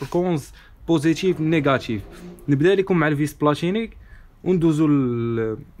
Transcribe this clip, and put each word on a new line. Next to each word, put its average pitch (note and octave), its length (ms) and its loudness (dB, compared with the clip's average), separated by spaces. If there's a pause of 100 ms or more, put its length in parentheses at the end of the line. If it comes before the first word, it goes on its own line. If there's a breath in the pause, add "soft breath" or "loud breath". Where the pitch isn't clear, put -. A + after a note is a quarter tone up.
الكونز، E3+ 500 -4 (360 soft breath)
بوزيتيف، E3 520 0
نيجاتيف. C#3 600 0 (460 loud breath)
نبدا D3 260 4
لكم F#3+ 220 0
مع D3+ 120 2
الفيس D3 260 -2
بلاتينيك F3 600 -2 (480 soft breath)
وندوزو D#3+ 420 2
لل-، A#2 720 0 (220)